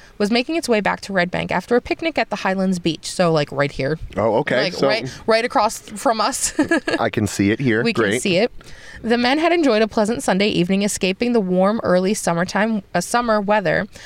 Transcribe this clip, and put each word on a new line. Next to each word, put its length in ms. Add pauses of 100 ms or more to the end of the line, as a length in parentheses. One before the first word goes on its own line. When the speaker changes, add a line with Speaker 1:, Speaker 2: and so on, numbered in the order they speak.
(180)
Speaker 1:
was 120
making 240
its 140
way 120
back 200
to 120
Red 200
Bank 180
after 240
a 60
picnic 360
at 140
the 60
Highlands 420
Beach. 320
So, 220
like, 180
right 220
here. 260 (180)
Speaker 2:
Oh, 200
okay, 260
Speaker 1:
Like, 120
Speaker 2:
so 120
Speaker 1:
right, 400
right 180
across 360
from 400
us. 340 (240)
<laughs> 220
Speaker 2:
I 100
can 160
see 240
it 80
here. 240
Speaker 1:
We 100
Speaker 2:
Great. 200
Speaker 1:
can 80
see 160
it. 160 (500)
The 160
men 220
had 100
enjoyed 320
a 60
pleasant 340
Sunday 280
evening, 320
escaping 500
the 80
warm, 420
early 320
summertime, 720 (100)
uh, 60
summer 400
weather. 480 (180)